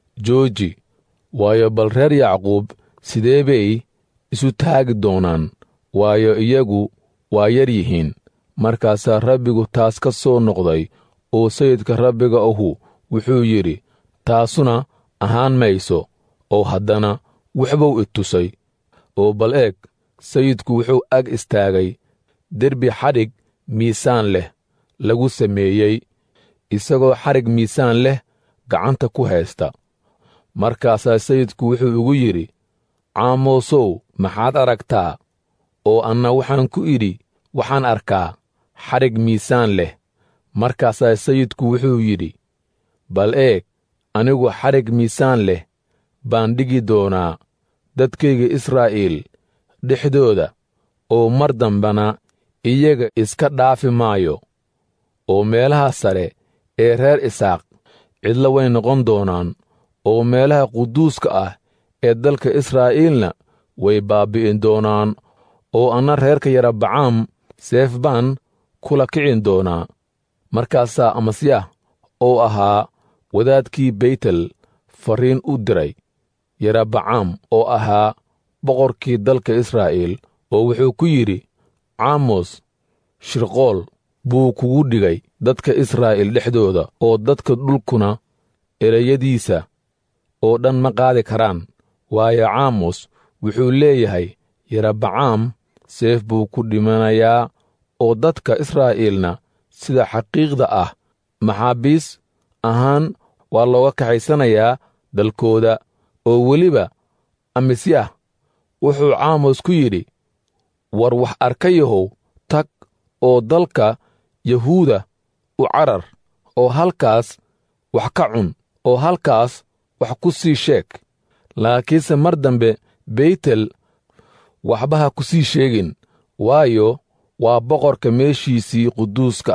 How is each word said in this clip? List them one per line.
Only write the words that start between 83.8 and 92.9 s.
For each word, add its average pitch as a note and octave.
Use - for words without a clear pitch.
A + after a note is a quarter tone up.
buu B2+
kugu B2+
dhigay G2+
dadka B2+
Israa'iil A2
dhexdooda, A2
oo A2+
dadka C3+
dhulkuna B2+
ereyadiisa A#2+
oo A2+
dhan C3
ma C3
qaadi B2+
karaan." G#2+
Waayo A2+
Caamos G#2+